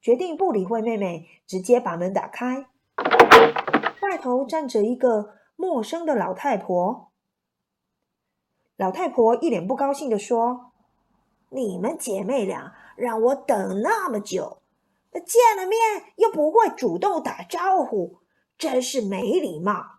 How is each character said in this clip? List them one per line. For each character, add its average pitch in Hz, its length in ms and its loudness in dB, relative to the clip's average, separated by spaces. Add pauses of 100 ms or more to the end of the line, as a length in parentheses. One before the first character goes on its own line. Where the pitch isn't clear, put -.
决 233 140 4
定 339 220 -4
不 370 160 0
理 196 120 0
会 226 160 -4
妹 226 160 -2
妹， 175 300 -6 (220)
直 185 120 -6
接 233 200 2
把 175 160 -6
门 180 160 -4
打 - 160 -4
开。 254 400 -8 (1300)
外 392 140 0
头 254 280 -2
站 302 240 -4
着 220 140 0
一 226 120 0
个 226 400 0 (220)
陌 320 260 -2
生 330 240 -6
的 302 80 0
老 185 180 -2
太 233 240 -2
婆。 185 540 -4 (1700)
老 190 160 -2
太 339 160 -4
婆 240 280 4
一 311 140 -2
脸 180 160 -2
不 247 80 -2
高 277 180 -2
兴 277 160 -6
地 220 80 0
说 240 540 -2 (800)
：“你 220 260 -6
们 226 220 -4
姐 202 240 -6
妹 233 220 -2
俩 143 280 -8 (240)
让 220 240 -4
我 247 140 4
等 202 480 -2
那 359 260 0
么 220 120 -4
久， - 420 -8 (500)
见 453 440 4
了 370 100 -6
面 440 140 0 (360)
又 427 140 4
不 311 220 2
会 440 160 6
主 202 280 -4
动 381 240 0
打 - 220 -10
招 359 400 0
呼， 190 360 -4 (380)
真 254 240 0
是 254 200 -4
没 202 400 0
礼 180 180 -6
貌。” 196 400 -4